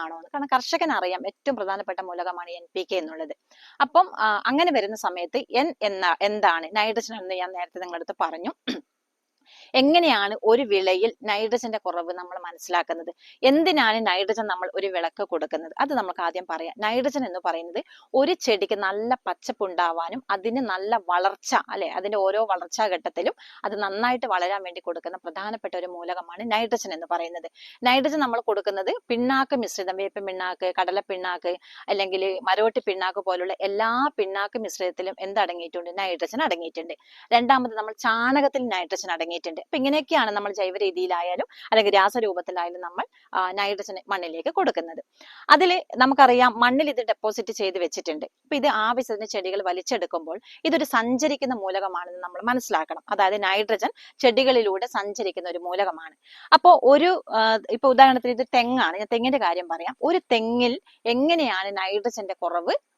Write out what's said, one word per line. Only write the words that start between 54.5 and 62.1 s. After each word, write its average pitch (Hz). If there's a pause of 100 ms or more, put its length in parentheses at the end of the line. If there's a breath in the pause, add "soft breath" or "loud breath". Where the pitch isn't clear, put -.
സഞ്ചരിക്കുന്ന 196
ഒരു 170
മൂലകമാണ്. 175 (440 loud breath)
അപ്പോ 359 (200)
ഒരു, 311 (280)
ആ, - (380)
ഇപ്പൊ 269
ഉദാഹരണത്തിന് 254
ഇത് 220 (120)
തെങ്ങാണ്, 240
ഞാൻ -
തെങ്ങിന്റെ 254
കാര്യം 175
പറയാം. 170 (140)
ഒരു 359 (140)
തെങ്ങിൽ 233 (400 soft breath)
എങ്ങനെയാണ് 254 (100)
നൈട്രജന്റെ 202